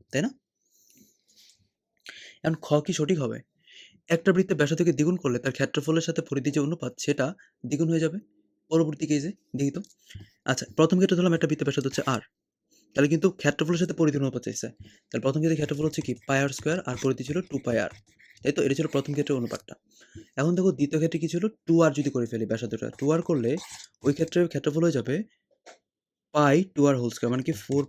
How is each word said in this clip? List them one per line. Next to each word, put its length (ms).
তাই 140
না? 40
এখন 120
খ 20
কি 120
সঠিক 260
হবে? 140
একটা 200
বৃত্তের 260
ব্যাসার্ধকে 380
দ্বিগুণ 240
করলে 220
তার 140
ক্ষেত্রফলের 500
সাথে 200
পরিধি 280
যে 100
অনুপাত 260
সেটা 220
দ্বিগুণ 240
হয়ে 120
যাবে 140
পরবর্তী 400
কেসে। 200
দেখি 180
তো। 40
আচ্ছা, 140
প্রথম 220
ক্ষেত্রে 180
ধরলাম 200
একটা 120
বৃত্তের 180
ব্যাসার্ধ 200
হচ্ছে 140
আর, 80
তাহলে 200
কিন্তু 160
ক্ষেত্রফলের 420
সাথে 180
পরিধির 240
অনুপাত 220
চাইছে। 220
তাহলে 160
প্রথম 160
ক্ষেত্রে 200
ক্ষেত্রফল 280
হচ্ছে 180
কি? 60
পাই 160
আর 140
স্কয়ার, 200
আর 140
পরিধি 260
ছিল 100
টু 60
পাই 180
আর। 80
তাই 140
তো? 80
এটা 140
ছিল 160
প্রথম 220
ক্ষেত্রে 240
অনুপাতটা। 340
এখন 160
দেখো 220
দ্বিতীয় 240
ক্ষেত্রে 200
কি 120
ছিল? 100
টু 80
আর 140
যদি 160
করে 180
ফেলি 200
ব্যাসার্ধটা, 360
টু 160
আর 140
করলে 220
ওই 100
ক্ষেত্রে 220
ক্ষেত্রফল 340
হয়ে 120
যাবে 160
পাই 200
টু 140
আর 120
হোল 140
স্কয়ার, 200
মানে 120
কি 60
ফোর 240